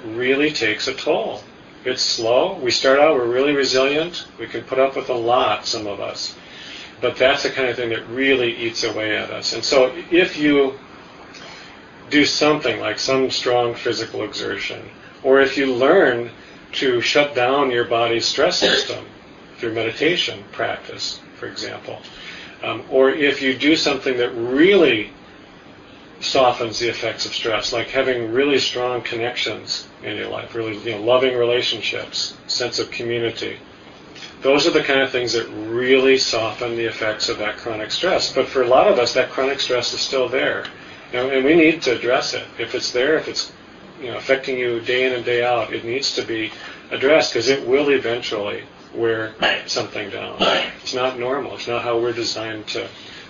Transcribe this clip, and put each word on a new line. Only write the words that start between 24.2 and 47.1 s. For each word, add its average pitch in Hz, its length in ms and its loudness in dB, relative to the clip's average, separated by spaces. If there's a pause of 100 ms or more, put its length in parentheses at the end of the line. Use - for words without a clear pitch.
really 127 800 4 (1080)
softens 123 600 2
the 117 100 0
effects - 360 -4
of - 80 -8
stress, 107 380 -2
like 117 160 -2
having 123 460 0
really 139 260 4
strong 123 420 -2
connections 113 880 -6 (160)
in 110 140 -8
your 104 100 -8
life, 107 260 -10
really, 110 260 -4
you 113 120 -6
know, 104 80 -6
loving 123 380 4
relationships, 120 960 -2 (120)
sense 120 300 -4
of 110 140 -4
community. 117 640 -4 (840)
Those 143 260 4
are 165 40 4
the 151 120 2
kind 139 160 2
of 131 120 0
things 123 200 -2
that 113 160 -2
really 127 680 4
soften 117 580 -2
the 117 100 -2
effects 110 440 -4
of 113 80 -4
that 107 180 -4
chronic 110 360 -8
stress. - 420 0
But 131 160 2
for 131 140 2
a 120 40 2
lot 147 220 6
of 123 100 4
us, 117 140 2
that 127 160 2
chronic 135 320 -2
stress 123 320 -2
is 117 80 -4
still 127 260 0
there. 131 380 -2 (480)
You 123 60 -2
know, 131 100 0
and 131 160 2
we 156 100 6
need 160 280 6
to 123 120 2
address 120 380 0
it. 113 100 -6 (140)
If 117 180 -6
it's - 160 -4
there, 139 240 2
if - 140 -2
it's, - 240 -8 (480)
you 131 60 -10
know, 110 100 -8
affecting 135 400 0
you 120 240 0
day 127 240 0
in 127 80 0
and 120 100 -4
day 120 220 0
out, 117 280 0
it 110 120 -6
needs 127 300 -4
to 123 60 -2
be 110 300 -6 (400)
addressed 143 420 4